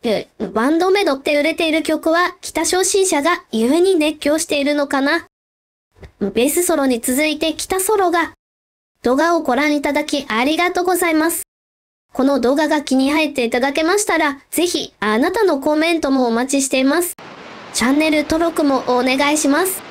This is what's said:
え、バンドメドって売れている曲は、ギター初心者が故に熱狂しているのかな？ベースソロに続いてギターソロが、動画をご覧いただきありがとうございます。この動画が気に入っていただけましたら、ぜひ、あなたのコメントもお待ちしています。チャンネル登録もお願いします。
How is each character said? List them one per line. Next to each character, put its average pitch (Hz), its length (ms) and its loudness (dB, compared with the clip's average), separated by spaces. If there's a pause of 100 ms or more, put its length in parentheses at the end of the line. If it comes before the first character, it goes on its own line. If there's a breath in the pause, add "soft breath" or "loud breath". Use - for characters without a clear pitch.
え、 202 260 -2 (240)
バ 226 160 0
ン 320 100 2
ド 370 120 2
メ 392 160 2
ド 277 80 0
っ 269 60 -8
て 294 180 0
売 294 40 0
れ 311 120 0
て 330 160 -2
い - 20 0
る 320 100 0
曲 311 280 -2
は、 349 320 0
ギ - 100 -14
タ 320 100 -2
ー - 20 0
初 370 200 0
心 381 220 2
者 302 160 0
が 339 280 0
故 240 300 2
に 381 160 4
熱 302 220 0
狂 294 200 0
し 311 60 -4
て 294 160 -2
い 277 40 0
る 294 100 0
の 285 120 0
か 285 140 0
な？ 302 260 0 (960)
ベ 202 80 -2
ー 233 220 0
ス 349 140 0
ソ 339 120 0
ロ 285 80 0
に 254 160 0
続 254 240 0
い 302 140 -2
て 311 160 -2
ギ - 120 -10
タ 381 100 -4
ー 381 40 -2
ソ 427 160 0
ロ 370 140 2
が、 330 240 -2 (680)
動 247 140 2
画 330 200 2
を 320 40 2
ご 277 140 0
覧 294 200 2
い 294 60 0
た 294 140 -2
だ 294 100 0
き 285 240 -4
あ 233 160 -2
り 311 140 0
が 349 120 0
と 359 120 -2
う - 20 -2
ご 370 120 2
ざ 359 120 0
い 320 60 0
ま 311 160 2
す。 - 140 -8 (680)
こ 254 120 -2
の 277 160 2
動 247 160 2
画 311 120 0
が 302 120 2
気 269 160 -2
に 269 140 2
入 311 160 2
っ 294 80 -4
て 247 100 -2
い 233 60 -2
た 254 100 0
だ 277 140 -2
け 320 80 0
ま 359 160 2
し 415 80 -2
た 359 100 0
ら、 311 220 -2 (120)
ぜ 339 160 0
ひ、 - 340 -6
あ 214 180 0
な 330 140 2
た 440 120 0
の 320 140 2
コ 302 180 0
メ 320 160 2
ン 330 80 0
ト 294 100 -2
も 262 160 2
お 233 40 0
待 262 320 0
ち - 0 -
し 269 80 -4
て 269 80 0
い 269 60 2
ま 285 180 2
す。 359 120 -6 (600)
チ - 100 -2
ャ 254 80 2
ン 285 60 2
ネ 311 120 0
ル 302 120 2
登 311 200 0
録 339 220 0
も 269 220 0
お 247 180 2
願 277 300 2
い - 20 0
し 302 120 0
ま 311 180 2
す。 - 240 -6